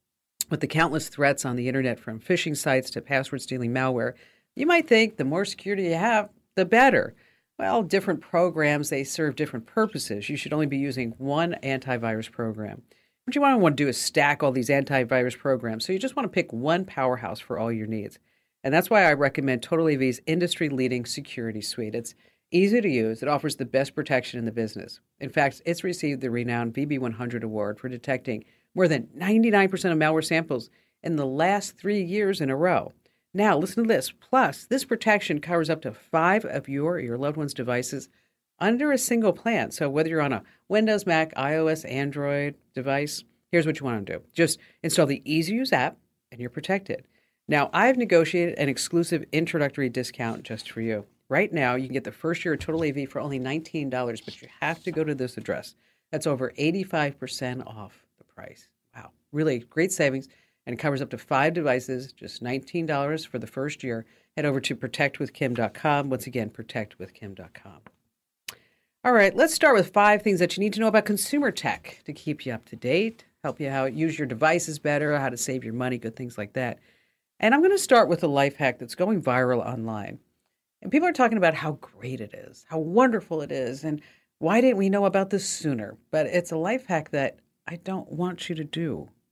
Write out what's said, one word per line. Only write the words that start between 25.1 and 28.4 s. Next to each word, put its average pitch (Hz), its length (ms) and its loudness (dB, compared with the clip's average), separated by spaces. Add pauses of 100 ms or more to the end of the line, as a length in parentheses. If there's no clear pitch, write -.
In 135 120 -10
fact, 139 360 0
it's 170 160 -4
received 147 380 -4
the 131 100 -4
renowned 117 440 -2
V 139 100 -2
B 147 140 -2
one 123 140 -2
hundred 120 300 -6
award 107 380 -6
for 127 80 -10
detecting 127 560 -6 (300)